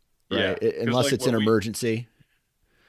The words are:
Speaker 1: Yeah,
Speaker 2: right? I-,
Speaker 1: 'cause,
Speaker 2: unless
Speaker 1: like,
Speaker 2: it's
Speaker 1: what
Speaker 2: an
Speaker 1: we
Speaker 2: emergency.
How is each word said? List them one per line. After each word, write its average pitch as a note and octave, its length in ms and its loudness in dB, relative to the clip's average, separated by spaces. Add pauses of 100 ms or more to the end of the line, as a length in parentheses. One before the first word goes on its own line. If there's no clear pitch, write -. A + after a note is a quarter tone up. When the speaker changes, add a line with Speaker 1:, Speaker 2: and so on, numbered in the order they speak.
(300)
Speaker 1:
Yeah, G2 220 0
Speaker 2:
right? - 120 -4
I-, A2 80 2
Speaker 1:
'cause, - 100 -4
Speaker 2:
unless A#2+ 240 2
Speaker 1:
like, C#3 80 0
Speaker 2:
it's A2 120 -2
Speaker 1:
what B2+ 80 2
Speaker 2:
an A2+ 60 2
Speaker 1:
we G#2+ 40 0
Speaker 2:
emergency. A2 640 0 (800)